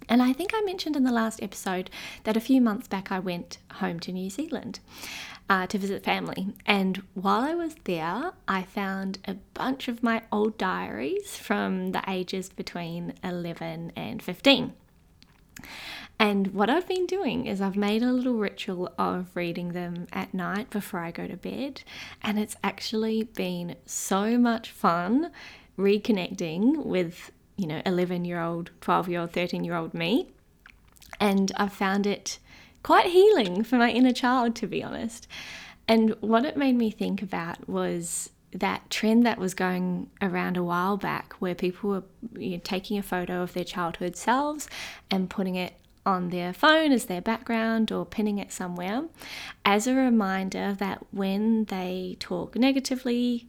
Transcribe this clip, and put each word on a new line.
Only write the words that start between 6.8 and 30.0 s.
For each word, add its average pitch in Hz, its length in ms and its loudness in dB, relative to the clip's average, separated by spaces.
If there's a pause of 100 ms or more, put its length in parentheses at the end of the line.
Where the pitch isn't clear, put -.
while 196 280 2
I 311 120 0
was 330 300 -4
there, 185 480 -4 (160)
I 190 160 0
found 190 600 -6
a 196 100 -6 (200)
bunch 262 320 -4
of 233 160 -4
my 226 200 2 (100)
old 214 260 0
diaries 208 800 -4
from 190 560 -2
the 190 160 -2
ages 185 400 -4
between 170 720 -8
eleven 165 720 -6
and - 260 -8
fifteen. - 520 2 (1500)
And 202 300 4
what 190 220 2
I've 349 160 2
been 370 200 0
doing 285 400 -2
is 196 140 -2
I've 196 140 -2
made 202 260 2
a 247 120 2
little 254 220 2
ritual 190 600 -4
of 185 380 -2
reading 175 380 -4
them 175 400 -6
at 190 200 -6
night 185 380 -4
before 196 300 -4
I 170 100 -6
go 175 160 -8
to 180 100 -10
bed. 214 460 -8 (400)
And 208 160 0
it's 208 240 -2
actually 220 600 -2
been 180 500 -4 (120)
so 214 520 0
much 233 320 2
fun 196 600 0 (440)
reconnecting 196 1080 2
with, 170 480 -2 (240)
you 190 100 -2
know, 156 180 -4
eleven-year-old, 175 840 -2 (100)
twelve-year-old, 170 520 0
thirteen-year-old 175 640 -2
me. 175 340 2 (880)